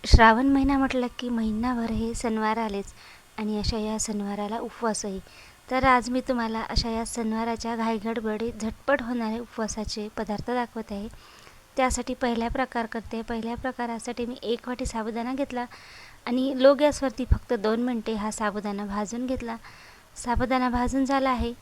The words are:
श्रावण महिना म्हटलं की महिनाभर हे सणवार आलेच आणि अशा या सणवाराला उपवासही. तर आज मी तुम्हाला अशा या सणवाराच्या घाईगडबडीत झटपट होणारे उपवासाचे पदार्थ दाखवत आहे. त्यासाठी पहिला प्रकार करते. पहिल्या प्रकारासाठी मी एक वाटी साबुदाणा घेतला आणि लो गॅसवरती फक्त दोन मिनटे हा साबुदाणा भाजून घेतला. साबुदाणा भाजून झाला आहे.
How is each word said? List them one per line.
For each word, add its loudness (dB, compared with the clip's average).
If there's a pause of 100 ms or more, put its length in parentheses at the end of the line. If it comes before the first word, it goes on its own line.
श्रावण 10
महिना 6
म्हटलं 2 (120)
की -6
महिनाभर 0
हे -2
सणवार 0
आलेच -4 (460)
आणि -2
अशा -2
या -2
सणवाराला -4
उपवासही. -4 (500)
तर 0
आज 6
मी 0
तुम्हाला -2
अशा -2
या -2
सणवाराच्या -2
घाईगडबडीत -2
झटपट -2
होणारे -4
उपवासाचे -6 (100)
पदार्थ -4
दाखवत -4
आहे. -8 (680)
त्यासाठी 0
पहिला 0
प्रकार -2
करते. -8
पहिल्या -6
प्रकारासाठी -6
मी -8
एक -4
वाटी -4
साबुदाणा -4
घेतला -4 (600)
आणि 2
लो 8
गॅसवरती 2
फक्त 2
दोन 0
मिनटे -2
हा -4
साबुदाणा -2
भाजून -4
घेतला. -6 (600)
साबुदाणा 2
भाजून 2
झाला 2
आहे. 0